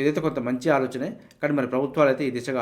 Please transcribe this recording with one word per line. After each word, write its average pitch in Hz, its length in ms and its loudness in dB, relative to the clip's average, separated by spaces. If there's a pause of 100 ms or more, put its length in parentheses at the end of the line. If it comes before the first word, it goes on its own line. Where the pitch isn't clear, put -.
ఇదైతే 151 240 2
కొంత 131 120 -4 (120)
మంచి 127 160 -2 (100)
ఆలోచనే, 131 320 -2 (320)
కానీ 147 180 0
మరి 127 140 0
ప్రభుత్వాలు 139 400 2
అయితే 147 160 -2
ఈ - 80 -6
దిశగా 127 240 -4